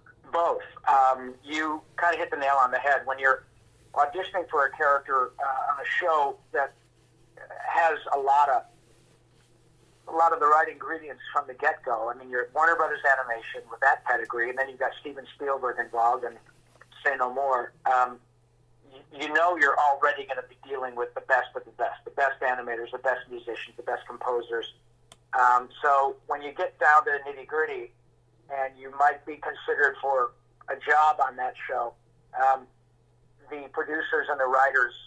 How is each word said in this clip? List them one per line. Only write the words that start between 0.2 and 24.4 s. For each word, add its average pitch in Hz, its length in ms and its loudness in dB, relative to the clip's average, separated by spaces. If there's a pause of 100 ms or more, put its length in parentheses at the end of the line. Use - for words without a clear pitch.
Both. 165 300 0 (240)
Um, 131 460 4 (100)
you 156 380 -4 (180)
kinda 170 180 2
hit 170 120 -4
the 160 80 -4
nail 139 240 2
on 123 100 4
the 127 80 0
head. 135 260 2
When 135 140 -4
you're 131 260 2 (480)
auditioning 170 560 -2
for 139 160 2
a 135 60 -2
character, 139 680 2
uh, 139 340 -2
on 139 60 -4
a 135 60 -8 (140)
show 160 380 0 (140)
that 139 220 -2 (920)
has 165 320 2 (160)
a 143 60 0
lot 139 300 4
of, 127 140 2 (1400)
a - 40 -12
lot 165 220 4
of 160 80 -4
the 147 40 2
right 156 240 6
ingredients 147 520 -10 (120)
from 143 140 -2
the 131 60 -14
get-go. 120 600 -2
I 127 40 -10
mean, 127 120 -18
you're 123 140 -4
at 120 100 -12
Warner 160 220 4
Brothers 156 240 -2 (100)
Animation 123 520 -2 (100)
with 117 80 -14
that 139 240 4
pedigree, 120 460 -2
and 127 100 -6
then 135 100 0
you've 131 100 -18
got 127 200 -2
Steven 135 340 -14
Spielberg 131 460 -4
involved 117 460 0
and 117 100 -10 (680)
say 139 120 0
no 127 160 -2
more. 127 380 -2 (140)
Um, 123 340 2 (720)
y-, 131 80 -20 (220)
you 151 120 -4
know 170 220 4
you're 139 240 4
already 143 460 2
gonna 127 240 -6
be 127 80 -20 (100)
dealing 127 280 -6
with 120 200 -6
the 127 60 -8
best 127 340 0
of 123 80 -10
the - 80 -20
best, - 320 -6
the - 80 -14
best 139 300 -2
animators, 120 500 -4
the 131 80 -10
best 127 300 -2
musicians, 117 480 -12
the - 60 -16
best 123 240 -6
composers. 117 640 -6 (600)